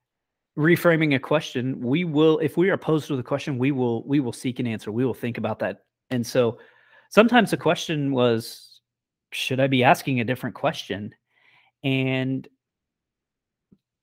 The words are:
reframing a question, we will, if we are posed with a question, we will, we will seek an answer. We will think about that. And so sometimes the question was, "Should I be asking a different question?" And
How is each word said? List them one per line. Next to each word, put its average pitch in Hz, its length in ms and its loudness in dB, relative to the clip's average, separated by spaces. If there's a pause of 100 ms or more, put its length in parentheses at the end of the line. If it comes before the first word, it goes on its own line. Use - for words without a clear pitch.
(560)
reframing 160 580 2
a 131 40 2
question, 131 640 -4
we 135 240 0
will, 156 340 4
if 160 180 -4
we 185 140 2
are 160 60 0
posed 156 340 -2
with 139 100 -2
a 117 40 -6
question, 139 340 -6
we 135 140 0
will, 120 340 -2
we 143 140 0
will 120 120 -2
seek 127 280 -6
an 123 60 -4
answer. 107 260 -6
We 123 120 -2
will 127 100 -2
think 117 220 -8
about 110 220 -6
that. 104 260 -6 (260)
And 120 160 -2
so 120 320 0 (500)
sometimes 226 420 6
the - 60 0
question 151 560 -2
was, 120 680 0 (520)
"Should - 260 -4
I 135 80 4
be 131 160 4
asking 135 380 4
a 113 40 -2
different 120 300 -6
question?" 104 600 -6 (680)
And 131 640 -2 (1600)